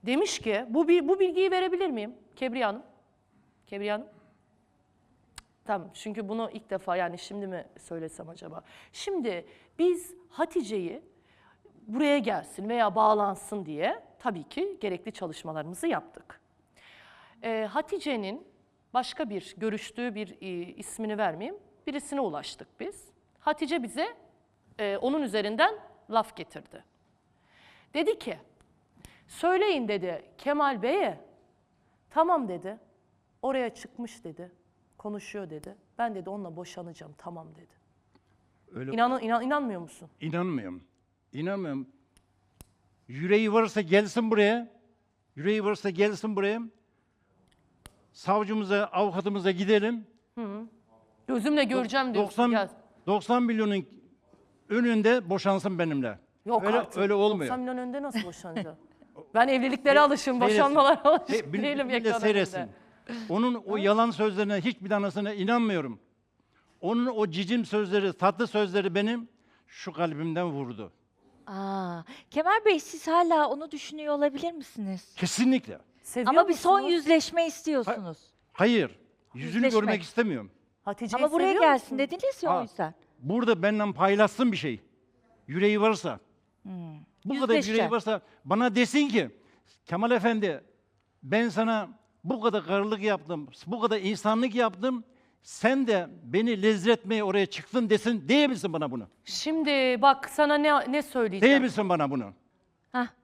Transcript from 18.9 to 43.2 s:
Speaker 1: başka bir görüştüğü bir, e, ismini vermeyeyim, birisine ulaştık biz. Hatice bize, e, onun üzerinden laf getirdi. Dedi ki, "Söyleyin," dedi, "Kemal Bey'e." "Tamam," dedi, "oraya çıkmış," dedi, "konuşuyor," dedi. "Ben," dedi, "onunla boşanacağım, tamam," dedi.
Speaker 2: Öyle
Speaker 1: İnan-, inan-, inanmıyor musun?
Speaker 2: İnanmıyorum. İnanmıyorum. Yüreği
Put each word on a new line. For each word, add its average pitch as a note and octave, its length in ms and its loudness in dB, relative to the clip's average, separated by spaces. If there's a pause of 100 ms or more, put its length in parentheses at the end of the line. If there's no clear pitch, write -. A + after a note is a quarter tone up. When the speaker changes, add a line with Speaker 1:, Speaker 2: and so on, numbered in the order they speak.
Speaker 1:
başka B3 360 -4
bir G3 260 -10
görüştüğü A3 580 -6
bir, G3+ 160 -10 (100)
e, F3+ 220 -10 (100)
ismini G#3+ 460 -8
vermeyeyim, G#3 380 -4 (300)
birisine C#4 340 -6
ulaştık D3 480 -8 (120)
biz. F#4 240 -12 (360)
Hatice D4+ 420 -2
bize, A#3+ 240 -4 (720)
e, G3+ 180 -2
onun C#4+ 260 -2
üzerinden A3 520 0 (360)
laf A3 260 -2
getirdi. - 480 -16 (1120)
Dedi D#4+ 240 0
ki, E3+ 200 -10 (880)
"Söyleyin," F4+ 640 0
dedi, F3+ 340 -4 (160)
"Kemal C#4 440 0
Bey'e." B3 380 0 (880)
"Tamam," D#4+ 380 0
dedi, F#3 300 -10 (640)
"oraya B3+ 320 -2
çıkmış," - 500 -16
dedi, F3 280 -16 (460)
"konuşuyor," G3+ 520 -12
dedi. D#3 260 -16 (220)
"Ben," A#3 160 -4
dedi, F#3+ 160 -10
"onunla F#3+ 260 -10
boşanacağım, E3+ 640 -16
tamam," E3 360 -16
dedi. E3 200 -20 (1000)
Speaker 2:
Öyle C3 180 -10
Speaker 1:
İnan-, A#3+ 300 0
inan-, A3+ 200 -2
inanmıyor B3+ 380 -4
musun? E3 280 -18 (120)
Speaker 2:
İnanmıyorum. D3 640 -6 (480)
İnanmıyorum. D3+ 560 -6 (1200)
Yüreği G3 440 2